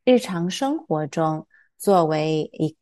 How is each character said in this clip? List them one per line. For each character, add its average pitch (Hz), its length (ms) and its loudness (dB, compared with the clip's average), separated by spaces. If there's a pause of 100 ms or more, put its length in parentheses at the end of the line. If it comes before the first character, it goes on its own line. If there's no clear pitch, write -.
日 247 140 6
常 180 320 -4
生 277 280 -4
活 156 280 -4
中 156 400 -4 (320)
作 185 260 4
为 156 480 -2
一 156 300 -4